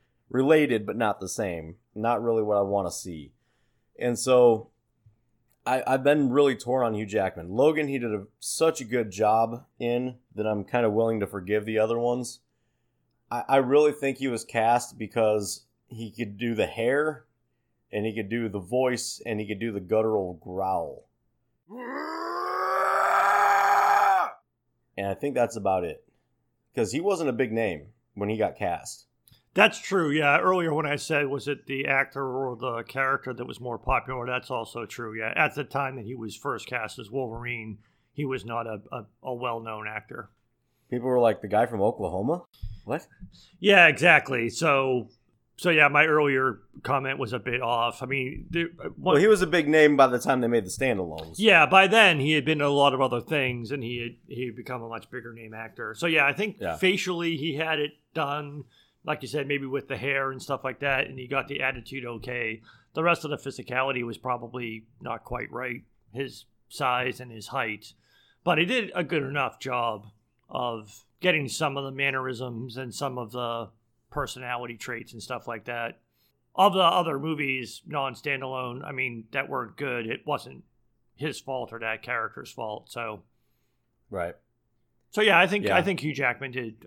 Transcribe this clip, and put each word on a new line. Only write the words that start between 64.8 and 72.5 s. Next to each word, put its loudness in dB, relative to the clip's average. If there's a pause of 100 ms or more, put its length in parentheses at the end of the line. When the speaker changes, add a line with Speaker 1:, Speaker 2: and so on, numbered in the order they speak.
Speaker 2:
not -8
quite -8
right, -8 (280)
his -8 (240)
size -2
and -16
his -14
height. -6 (500)
But 4
he 4
did -2
a -2
good -2
enough -4
job -4 (460)
of -6 (160)
getting 2
some -2
of -6
the -8
mannerisms -4